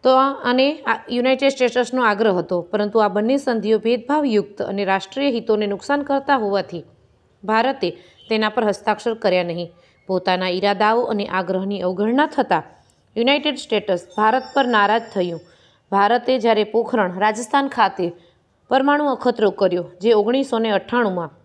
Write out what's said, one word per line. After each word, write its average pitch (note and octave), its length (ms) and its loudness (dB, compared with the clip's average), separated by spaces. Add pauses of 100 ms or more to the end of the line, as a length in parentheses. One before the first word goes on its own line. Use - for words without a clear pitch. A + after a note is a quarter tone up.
તો C4 120 6
આ, C4+ 180 4 (100)
અને C4 360 2
આ A3 200 -2 (120)
યુનાઇટેડ C4 380 2
સ્ટેટ્સનો B3 540 0
આગ્રહ G#3 340 2
હતો, F3 240 -2
પરંતુ G#3 380 -2
આ G#3 80 4
બંને A3 300 0
સંધિઓ A3 420 0
ભેદભાવયુક્ત A#3 840 0
અને G3+ 240 -4
રાષ્ટ્રીય A3 460 -2
હિતોને G#3+ 360 -2
નુકસાન C#4 360 -4
કરતા C#4 320 0
હોવાથી G3 480 -4 (600)
ભારતે A3 460 0 (400)
તેના G#3+ 200 0
પર A3 160 -2
હસ્તાક્ષર G#3 480 -2
કર્યા F3+ 300 0
નહીં. E3+ 280 -6 (360)
પોતાના F#3 420 0
ઈરાદાઓ G3+ 520 2
અને G3+ 240 -2
આગ્રહની F#3 560 -4
અવગણના G#3 440 0
થતાં A3+ 380 -2 (540)
યુનાઇટેડ C#4 380 0
સ્ટેટ્સ G3+ 520 -2 (100)
ભારત A3 260 2 (120)
પર C4 120 2
નારાજ G#3+ 340 2 (120)
થયું. F3 260 -4 (520)
ભારતે A#3 480 2
જ્યારે G#3+ 240 2
પોખરણ, G#3+ 560 -2
રાજસ્થાન A#3 480 0
ખાતે G3 440 0 (560)
પરમાણુ D4 380 2
અખતરો A#3+ 460 0
કર્યો, F3+ 380 -2 (120)
જે A3+ 120 4
ઓગણીસો A#3 460 2
ને A3+ 120 0
અઠ્ઠાણુંમાં G3 580 -2 (160)